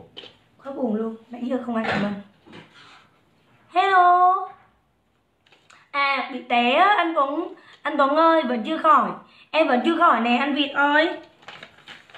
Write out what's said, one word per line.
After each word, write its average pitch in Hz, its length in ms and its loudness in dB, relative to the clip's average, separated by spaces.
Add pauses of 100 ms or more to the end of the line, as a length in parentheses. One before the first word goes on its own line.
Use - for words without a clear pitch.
(640)
Quá 277 120 -12
buồn 233 180 -4
luôn, 226 220 -6 (140)
nãy 240 140 -16
giờ 254 120 -4 (100)
không 233 100 -6
ai 220 80 -4
comment. 202 300 -4 (1600)
Hello. 359 600 4 (1600)
À, 277 420 -4
bị 247 160 -10
té 240 240 2
á, 381 240 4
anh 339 180 -2
Tuấn, 302 400 -4 (280)
anh 294 140 -6
Tuấn 277 200 2
ơi, 320 320 4
vẫn 240 180 -4
chưa 311 100 -4
khỏi. 254 340 2 (400)
Em 302 180 0
vẫn 247 160 2
chưa 330 140 0
khỏi 302 220 4
nè, 240 200 0
anh 277 140 -2
Việt 277 200 -2
ơi. 294 420 0 (1000)